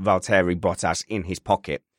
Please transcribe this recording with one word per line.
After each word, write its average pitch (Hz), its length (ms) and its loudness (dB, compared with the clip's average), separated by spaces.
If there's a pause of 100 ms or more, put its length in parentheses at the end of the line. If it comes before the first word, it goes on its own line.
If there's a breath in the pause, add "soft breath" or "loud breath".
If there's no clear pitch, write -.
Valtteri 92 580 2
Bottas 87 480 -2
in 104 160 -4
his 90 160 -8
pocket - 440 -4 (160)